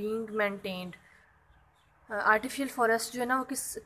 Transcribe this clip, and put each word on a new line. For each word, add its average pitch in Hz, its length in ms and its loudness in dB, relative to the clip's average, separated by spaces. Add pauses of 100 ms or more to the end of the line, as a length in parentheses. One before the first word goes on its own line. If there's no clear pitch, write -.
being 220 300 -4
maintained, 196 640 -2 (1160)
अ, 226 40 -4
आर्टिफिशियल 220 540 2
फॉरेस्ट 233 460 2
जो 247 60 -4
है 240 60 0
ना 254 100 2
वो 262 80 0
किस, - 420 -8